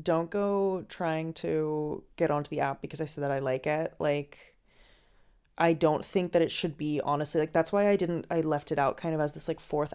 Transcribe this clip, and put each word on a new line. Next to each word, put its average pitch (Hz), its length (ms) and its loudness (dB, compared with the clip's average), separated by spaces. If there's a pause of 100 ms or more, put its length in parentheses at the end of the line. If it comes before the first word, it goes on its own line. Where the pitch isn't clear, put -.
don't 165 280 2
go 202 580 0
trying 160 460 -2
to 156 680 -2 (120)
get 160 140 2
onto 147 200 0
the 147 100 -2
app 139 200 0
because - 200 -8
I 156 60 -4
said 143 180 -6
that 139 80 0
I 135 80 0
like 135 260 0
it. 156 320 0
Like, 147 560 -4 (1040)
I 170 160 4
don't 156 320 2
think 180 280 -2
that 170 100 6
it 143 100 2
should 160 240 -2
be, 151 260 -2
honestly. 147 380 0
Like, 156 120 0
that's 160 200 2
why 202 160 4
I 202 80 6
didn't, 175 340 0
I 165 120 2
left 151 280 -2
it 147 80 0
out 139 200 2
kind 160 180 -2
of 156 40 0
as 147 120 0
this, - 160 -8
like, 160 100 -4
fourth 147 360 -4